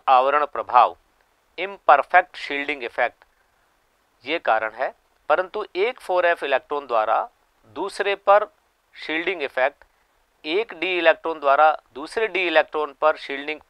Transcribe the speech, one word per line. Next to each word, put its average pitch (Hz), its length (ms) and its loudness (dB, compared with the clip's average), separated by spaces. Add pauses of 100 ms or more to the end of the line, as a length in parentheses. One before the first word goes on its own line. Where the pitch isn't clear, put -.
आवरण 139 380 4
प्रभाव, 113 520 2 (640)
imperfect 180 720 2
shielding 143 500 -8
effect, 120 460 -6 (960)
ये 160 140 -6
कारण 110 340 -2
है, 135 220 -8 (340)
परंतु 185 360 -2 (100)
एक 220 240 -4
फ़ोर 180 260 -2
एफ़ 165 200 0
इलेक्ट्रॉन 139 420 -4
द्वारा 117 420 0 (360)
दूसरे 190 500 -6
पर 202 300 2 (500)
shielding 170 480 -6
effect 135 400 -2 (640)
एक 190 280 -4
डी 180 240 -4
इलेक्ट्रॉन 165 420 0
द्वारा 143 420 4 (120)
दूसरे 160 340 -6
डी 180 200 -4
इलेक्ट्रॉन 151 540 0
पर 156 160 2
shielding 143 420 -10 (100)